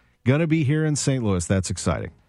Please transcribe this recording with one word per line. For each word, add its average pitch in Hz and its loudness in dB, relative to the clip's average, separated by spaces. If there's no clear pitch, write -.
gonna 147 2
be 160 2
here 151 2
in 151 0
Saint 131 0
Louis. 95 0
That's 95 0
exciting. 67 -4